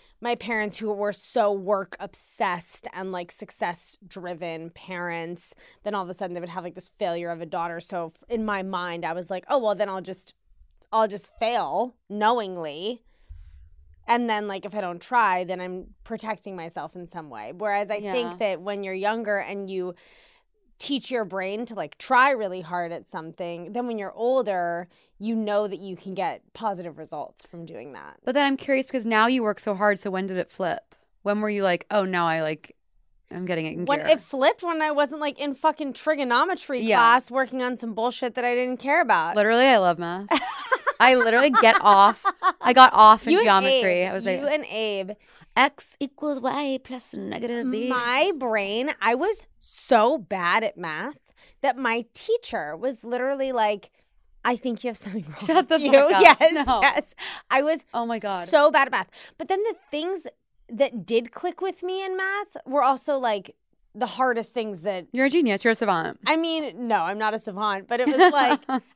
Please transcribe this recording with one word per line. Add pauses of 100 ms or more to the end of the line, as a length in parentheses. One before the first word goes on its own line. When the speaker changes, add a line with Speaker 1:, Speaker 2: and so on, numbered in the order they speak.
(200)
Speaker 1:
my
parents
who
were
so
work
obsessed
and,
like,
success
driven
parents. (300)
Then
all
of
a
sudden
they
would
have,
like,
this
failure
of
a
daughter.
So
f-,
in
my
mind,
I
was
like,
"Oh,
well,
then
I'll
just, (600)
I'll
just
fail (120)
knowingly." (1040)
And
then,
like,
if
I
don't
try,
then
I'm (180)
protecting
myself
in
some
way.
Whereas
I
Speaker 2:
Yeah.
Speaker 1:
think
that
when
you're
younger
and
you (840)
teach
your
brain
to,
like,
try
really
hard
at
something,
then
when
you're
older, (300)
you
know
that
you
can
get (100)
positive
results
from
doing
that.
Speaker 2:
But
then
I'm
curious
because
now
you
work
so
hard,
so
when
did
it
flip? (280)
When
were
you
like,
"Oh,
now
I,
like, (540)
I'm
getting
it
in
Speaker 1:
When
Speaker 2:
gear"?
Speaker 1:
it
flipped
when
I
wasn't,
like,
in
fucking
trigonometry
Speaker 2:
Yeah.
Speaker 1:
class
working
on
some
bullshit
that
I
didn't
care
about.
Speaker 2:
Literally,
I
love
math.
Speaker 1:
<laughs>
Speaker 2:
I
literally
get
off. (360)
I
got
off
in
Speaker 1:
You
and
Speaker 2:
geometry.
Speaker 1:
Abe,
Speaker 2:
I
was
like,
Speaker 1:
you
and
Abe. (460)
Speaker 2:
"X
equals
Y
plus
negative
B."
Speaker 1:
My
brain,
I
was (140)
so
bad
at
math (440)
that
my (100)
teacher
was
literally
like, (540)
"I
think
you
have
something
wrong
Speaker 2:
Shut
the
Speaker 1:
with
Speaker 2:
fuck
Speaker 1:
you."
Speaker 2:
up.
Speaker 1:
<laughs>
Yes,
Speaker 2:
No.
Speaker 1:
yes. (360)
I
was
Speaker 2:
Oh
my
God.
Speaker 1:
so
bad
at
math. (260)
But
then
the (160)
things (440)
that
did
click
with
me
in
math (100)
were
also,
like, (400)
the
hardest
things
that
Speaker 2:
You're
a
genius.
You're
a
savant.
Speaker 1:
I
mean,
no,
I'm
not
a
savant,
but
it
was
like,
Speaker 2:
<laughs>
Speaker 1:
I (160)